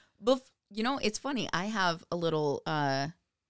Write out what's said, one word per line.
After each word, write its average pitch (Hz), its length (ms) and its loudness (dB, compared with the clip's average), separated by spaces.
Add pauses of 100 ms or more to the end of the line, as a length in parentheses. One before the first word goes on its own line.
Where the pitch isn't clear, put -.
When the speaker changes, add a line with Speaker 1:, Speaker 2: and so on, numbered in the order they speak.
(240)
Speaker 1:
<laughs> - 0 -
Speaker 2:
bef-, 254 180 4 (300)
you 208 120 -4
know, 269 180 -2
it's 214 160 0
funny. 262 340 -4
I 175 140 -2
have 185 460 0
a 170 40 0
little, 156 520 0
uh, 139 400 0 (420)